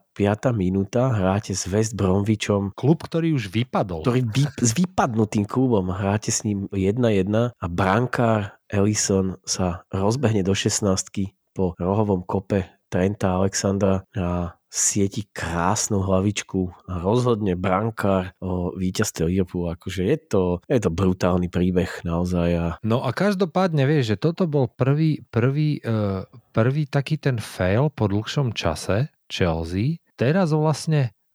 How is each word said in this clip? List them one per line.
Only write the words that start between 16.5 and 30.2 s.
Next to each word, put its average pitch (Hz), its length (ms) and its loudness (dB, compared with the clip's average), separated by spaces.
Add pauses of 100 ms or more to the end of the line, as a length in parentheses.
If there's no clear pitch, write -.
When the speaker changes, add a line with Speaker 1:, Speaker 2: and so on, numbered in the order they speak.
Speaker 1:
a 87 80 -4
rozhodne 107 560 0
brankár 95 800 0
o 90 400 -4
víťazstve 92 480 -2
Liverpoolu. 87 480 -2
Akože 92 320 -6
je 147 120 0 (120)
to, 95 140 2 (260)
je 139 80 2
to 98 160 0
brutálny 90 560 2
príbeh 90 400 0 (160)
naozaj 87 480 0
a 85 140 0 (180)
Speaker 2:
No 113 160 0
a 123 80 -2
každopádne, 180 800 0
vieš, 131 240 2
že - 80 -2
toto 170 240 0
bol 143 240 0
prvý, 147 640 0
prvý, 139 480 0
eh, 104 400 -2 (320)
prvý 135 320 2
taký 143 320 -2
ten 127 240 -2
fail 101 480 0
po - 160 -2
dlhšom 107 480 -2
čase 92 560 -2 (160)
Chelsea. 90 880 -2
Teraz 156 400 2